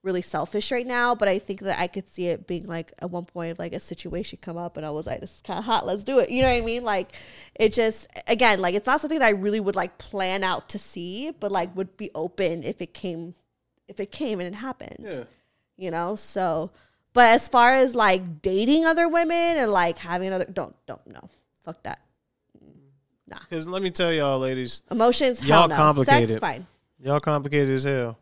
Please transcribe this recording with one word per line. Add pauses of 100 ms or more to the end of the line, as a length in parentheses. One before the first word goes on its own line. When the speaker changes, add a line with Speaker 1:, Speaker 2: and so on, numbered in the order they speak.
Speaker 1:
really
selfish
right
now,
but
I
think
that
I
could
see
it
being,
like,
at
one
point,
like,
a
situation
come
up
and
I
was
like,
"This
is
kinda
hot,
let's
do
it."
You
know
what
I
mean?
Like, (420)
it
just, (200)
again,
like,
it's
not
something
that
I
really
would,
like,
plan
out
to
see,
but,
like,
would
be
open
if
it
came, (540)
if
it
came
and
it
happened.
Speaker 2:
Yeah. (520)
Speaker 1:
You
know?
So, (400)
but
as
far
as,
like,
dating
other
women
and,
like,
having
another,
don't,
don't,
no. (380)
Fuck
that. (1300)
Nah. (120)
Speaker 2:
'Cause
let
me
tell
y'all,
ladies.
Speaker 1:
Emotions,
Speaker 2:
Y'all
Speaker 1:
hell
no.
Speaker 2:
complicated.
Speaker 1:
Sex,
fine. (340)
Speaker 2:
Y'all
complicated
as
hell.